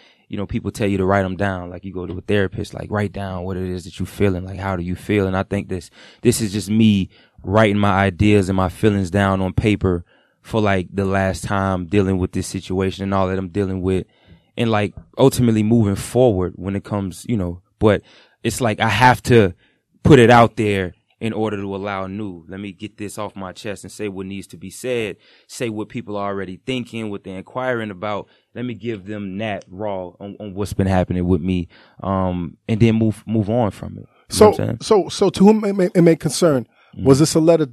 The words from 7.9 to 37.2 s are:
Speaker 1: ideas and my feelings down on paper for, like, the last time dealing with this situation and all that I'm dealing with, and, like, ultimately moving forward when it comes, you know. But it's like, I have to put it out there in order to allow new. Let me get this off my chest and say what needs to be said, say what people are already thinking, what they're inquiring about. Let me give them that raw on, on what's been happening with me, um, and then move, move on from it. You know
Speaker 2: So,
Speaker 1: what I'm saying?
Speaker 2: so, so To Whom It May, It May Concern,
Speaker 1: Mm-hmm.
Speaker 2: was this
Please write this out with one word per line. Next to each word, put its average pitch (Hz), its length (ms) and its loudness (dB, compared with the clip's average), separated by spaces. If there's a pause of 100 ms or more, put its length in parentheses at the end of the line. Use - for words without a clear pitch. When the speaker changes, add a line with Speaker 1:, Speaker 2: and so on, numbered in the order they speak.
Speaker 1:
ideas 98 580 2
and 95 60 0
my 92 140 0
feelings 98 400 0
down 98 320 0
on 92 120 -4
paper 95 520 0 (360)
for, 110 200 -4
like, 98 320 0
the 98 120 -2
last 95 380 -2
time 95 440 -2
dealing 95 320 0
with 90 140 -2
this 92 140 -4
situation 95 560 -4
and 98 100 -4
all 95 140 0
that 95 120 -4
I'm 95 100 -8
dealing 95 320 -4
with, 92 240 -2 (500)
and, 117 140 -2
like, 104 240 -2 (240)
ultimately 120 460 4
moving 107 320 2
forward 101 640 0
when 95 180 -6
it 95 80 -6
comes, 98 440 -6
you 123 100 -2
know. 90 240 -6 (180)
But 104 240 4 (400)
it's 113 180 -4
like, 110 180 -2
I 110 100 2
have 117 340 6
to 110 300 6 (500)
put 143 160 10
it 113 100 8
out 120 280 6
there 98 360 -2 (280)
in 110 120 -6
order 107 240 -4
to 98 180 -8
allow 98 320 -6
new. 95 400 -10
Let 95 140 -14
me 101 100 -12
get 101 260 -14
this 104 200 -12
off 104 180 -10
my 95 160 -12
chest 98 320 -12
and 92 80 -18
say 107 160 -8
what 95 180 -10
needs 95 220 -12
to - 100 -20
be 92 120 -14
said, 117 480 -6 (300)
say 120 220 -8
what 104 200 -8
people 104 260 -10
are 101 140 -4
already 95 360 -8
thinking, 117 440 -8
what 101 160 -12
they're 92 120 -14
inquiring 117 540 -6
about. 98 360 -8 (280)
Let 120 80 -8
me 123 100 -6
give 104 320 -10
them 101 340 -10
that 104 280 -6
raw 95 440 -8 (100)
on, 101 180 -14
on 104 140 -12
what's 98 180 -6
been 98 160 -2
happening 90 400 0
with 87 140 2
me, 90 260 -2 (340)
um, 92 540 -4 (140)
and 110 100 0
then 113 160 6
move, 110 320 0
move 107 220 0
on 113 220 0
from 95 260 -12
it. - 20 -14
You 101 40 -18
know - 40 -20 (220)
Speaker 2:
So, - 220 6
Speaker 1:
what - 100 -2
I'm 104 40 -2
saying? 113 160 -4
Speaker 2:
so, 180 280 2
so 190 200 2
To - 140 2
Whom 214 220 6
It 202 100 -2
May, 180 180 0
It 180 80 4
May 165 140 8
Concern, 151 500 0 (300)
Speaker 1:
Mm-hmm. 92 100 -4
Speaker 2:
was 135 140 8
this 156 160 2